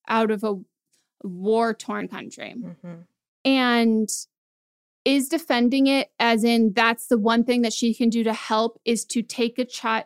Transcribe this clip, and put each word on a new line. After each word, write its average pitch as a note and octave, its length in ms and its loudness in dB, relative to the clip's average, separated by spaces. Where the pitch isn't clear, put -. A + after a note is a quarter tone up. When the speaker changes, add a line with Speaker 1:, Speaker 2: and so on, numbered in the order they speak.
Speaker 1:
out A3+ 240 2
of G#3 120 -4
a G#3 160 -4
war-torn G#3 840 -2
country. - 500 -14
Speaker 2:
Mm-hmm. F3 440 -16
Speaker 1:
And A#3 640 2
is C4+ 220 2
defending C4+ 600 2
it C4+ 300 0
as A3+ 280 2
in A#3 280 4
that's A#3 340 2
the B3 100 4
one A3+ 260 2
thing A#3+ 180 0
that A3+ 120 0
she A#3 200 0
can A#3 160 2
do A3+ 140 2
to A3 80 0
help A3+ 540 -2
is A3+ 180 0
to - 180 -4
take A#3 380 -4
a B3+ 60 -2
child. A3 400 -4